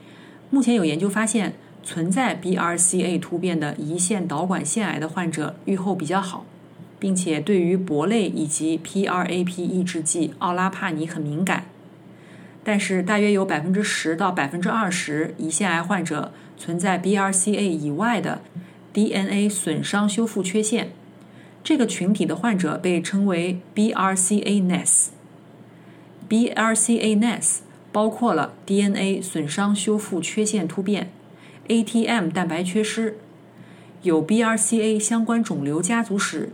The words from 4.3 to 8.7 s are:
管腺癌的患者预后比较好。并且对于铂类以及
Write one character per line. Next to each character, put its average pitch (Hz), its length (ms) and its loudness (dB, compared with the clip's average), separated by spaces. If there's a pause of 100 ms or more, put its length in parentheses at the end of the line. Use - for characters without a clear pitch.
管 170 200 -2
腺 180 220 -2
癌 151 120 -4
的 160 80 -4
患 180 240 -4
者 156 240 -6 (100)
预 196 100 0
后 185 180 -2
比 160 120 -4
较 180 140 0
好。 - 260 -8 (560)
并 196 120 0
且 175 280 0
对 196 180 2
于 175 160 2
铂 156 300 0
类 208 240 2
以 156 160 -2
及 160 320 -2